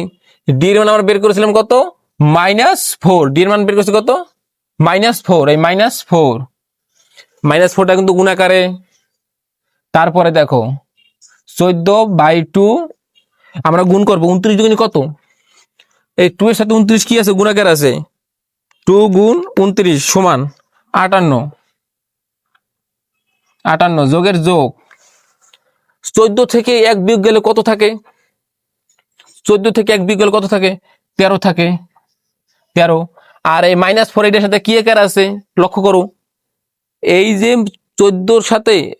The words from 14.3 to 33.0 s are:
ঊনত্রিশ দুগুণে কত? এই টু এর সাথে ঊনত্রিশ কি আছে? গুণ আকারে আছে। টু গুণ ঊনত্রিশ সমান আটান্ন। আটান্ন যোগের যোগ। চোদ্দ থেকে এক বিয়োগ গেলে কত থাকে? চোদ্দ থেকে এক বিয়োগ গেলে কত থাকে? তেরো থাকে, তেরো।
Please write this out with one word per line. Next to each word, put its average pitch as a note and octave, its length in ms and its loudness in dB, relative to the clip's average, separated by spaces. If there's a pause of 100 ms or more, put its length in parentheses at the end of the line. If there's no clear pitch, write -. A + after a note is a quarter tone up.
ঊনত্রিশ G3 260 0
দুগুণে A3 260 2
কত? A3 120 -4 (1200)
এই F3+ 100 4 (100)
টু G3 120 0
এর A3+ 80 0
সাথে G#3+ 200 -2
ঊনত্রিশ A3 300 2
কি A#3 140 0
আছে? G3+ 160 0
গুণ G#3 140 2
আকারে G3+ 240 2
আছে। C#3+ 140 0 (960)
টু F#3 100 4 (200)
গুণ A3 200 2 (260)
ঊনত্রিশ F#3+ 360 0 (140)
সমান F3+ 280 0 (540)
আটান্ন। F#3 380 0 (2250)
আটান্ন E3 340 0 (140)
যোগের F3+ 240 0 (100)
যোগ। E3 220 0 (1500)
চোদ্দ A3 220 0 (160)
থেকে A#3 180 0 (180)
এক A3 60 0 (100)
বিয়োগ A3 200 2
গেলে A3 220 2
কত G#3+ 100 -2 (120)
থাকে? G#3+ 180 0 (1600)
চোদ্দ G#3 200 -2 (100)
থেকে A3 200 -4
এক F#3+ 100 -4
বিয়োগ G3 140 -4
গেলে G#3 160 0
কত G3 180 -4
থাকে? F#3+ 160 -2 (480)
তেরো F#3+ 180 0 (100)
থাকে, F3 200 -2 (1120)
তেরো। E3+ 220 2 (460)